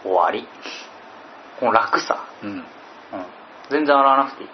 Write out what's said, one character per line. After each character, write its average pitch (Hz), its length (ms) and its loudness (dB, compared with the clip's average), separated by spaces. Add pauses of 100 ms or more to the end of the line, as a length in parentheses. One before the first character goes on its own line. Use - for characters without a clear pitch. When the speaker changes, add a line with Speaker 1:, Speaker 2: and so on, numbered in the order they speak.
Speaker 1:
終 95 80 -4
わ 87 200 2
り。 120 160 -8 (1120)
こ 123 80 0
の 110 40 2
楽 - 280 2
さ。 - 260 -4 (180)
Speaker 2:
う - 20 -10
ん。 101 40 -6
Speaker 1:
う 101 40 -10
ん。 90 100 -12 (1040)
全 151 160 0
然 143 120 4
洗 139 120 6
わ 135 80 6
な 139 120 2
く - 80 -18
て - 60 -16
い - 20 -14
い。 - 80 -18